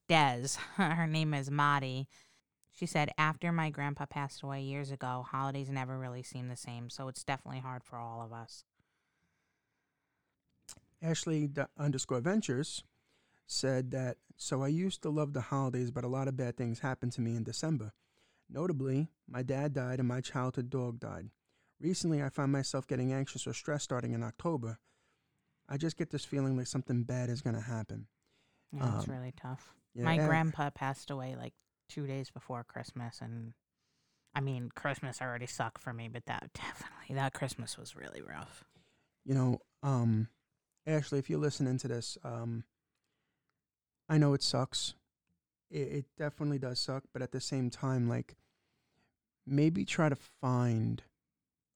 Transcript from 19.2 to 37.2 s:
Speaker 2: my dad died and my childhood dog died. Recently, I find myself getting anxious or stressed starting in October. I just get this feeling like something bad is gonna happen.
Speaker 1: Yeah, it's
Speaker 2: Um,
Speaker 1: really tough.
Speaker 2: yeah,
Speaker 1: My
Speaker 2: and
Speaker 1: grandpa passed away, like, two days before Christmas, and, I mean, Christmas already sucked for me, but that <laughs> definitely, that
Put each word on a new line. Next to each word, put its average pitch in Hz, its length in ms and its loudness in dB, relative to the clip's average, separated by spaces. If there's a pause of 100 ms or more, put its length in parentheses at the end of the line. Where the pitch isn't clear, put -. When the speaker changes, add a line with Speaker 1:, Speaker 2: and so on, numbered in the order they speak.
Speaker 2:
my 127 160 -4
dad 139 300 0
died 127 260 -2
and 127 80 4
my 123 120 0
childhood 127 520 -2
dog 123 280 -2
died. 101 300 -8 (520)
Recently, 165 400 2
I 139 80 0
find 139 220 2
myself 139 360 0
getting 127 240 2
anxious 135 360 -2
or 123 60 -2
stressed 147 320 -2
starting 123 280 -2
in 117 100 0
October. 117 540 -2 (880)
I 143 100 -2
just 160 200 -2
get 165 140 -4
this 143 140 -4
feeling 135 320 2
like 127 100 -2
something 123 360 2
bad 123 260 -2
is 120 120 -2
gonna 113 200 0
happen. 110 460 -6 (640)
Speaker 1:
Yeah, 127 260 0
it's 104 100 -4
Speaker 2:
Um, 135 80 -4
Speaker 1:
really 127 200 -8
tough. - 380 -12 (200)
Speaker 2:
yeah, 120 120 -4
Speaker 1:
My 160 80 6
Speaker 2:
and 156 140 4
Speaker 1:
grandpa 156 420 2
passed - 400 -4
away, 131 260 -6
like, 123 180 -10 (360)
two 147 180 -4
days 135 220 -4
before 123 340 -8
Christmas, 123 560 -10
and, 117 340 -8 (840)
I 143 60 0
mean, 127 340 -2
Christmas 135 460 -4
already 123 260 -4
sucked - 340 -4
for 127 100 -6
me, 117 160 -6
but 117 200 -8
that - 260 -6
<laughs> - 0 -
definitely, - 600 -10
that 135 180 0